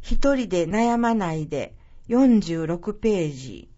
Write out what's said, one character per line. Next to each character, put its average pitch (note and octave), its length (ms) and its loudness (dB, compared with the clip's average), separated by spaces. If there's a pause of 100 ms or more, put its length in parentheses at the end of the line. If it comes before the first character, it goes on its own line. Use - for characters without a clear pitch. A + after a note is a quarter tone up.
一 C#4 340 2
人 B3 140 -4
で F3 180 0
悩 A#3 300 0
ま A#3 180 0
な F3+ 200 -2
い D#3 120 -6
で、 C#3+ 300 -8 (320)
四 A#3+ 320 6
十 E3 260 -4
六 F3 280 -6
ペ G3+ 320 0
ー D3 60 -6
ジ。 B2+ 460 -16